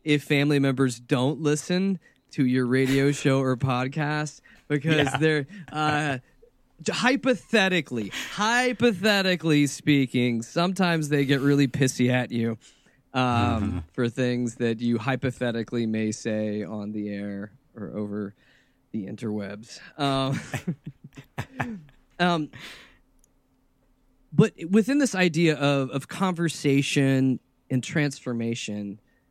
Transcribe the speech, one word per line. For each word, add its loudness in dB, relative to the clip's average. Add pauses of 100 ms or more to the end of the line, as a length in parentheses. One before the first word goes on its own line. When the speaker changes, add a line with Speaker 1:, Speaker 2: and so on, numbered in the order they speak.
Speaker 1:
if 2
family 2
members 2
don't 0
listen 0 (320)
to 0
your 2
radio 2
Speaker 2:
<laughs> -4
Speaker 1:
show 4
or 0
podcast, -4 (260)
because 0 (160)
Speaker 2:
Yeah. 0
Speaker 1:
they're, 2 (240)
uh, -2 (640)
j-, -4
hypothetically, 0 (220)
hypothetically 2
speaking, 0
sometimes 0
they 2
get 2
really 4
pissy 2
at 0
you, -2 (560)
um, 0 (380)
Speaker 2:
Mm-hmm. -2 (160)
Speaker 1:
for 0
things -2
that -2
you 0
hypothetically -2
may -2
say -4
on -10
the -6
air -10 (240)
or -12
over -6 (600)
the -6
interwebs. -8 (200)
Um, -2 (1000)
<laughs> -10
um, 0 (1800)
but 6 (160)
within 4
this 2
idea 4
of, 2
of -4
conversation 2 (300)
and 0
transformation, -4 (320)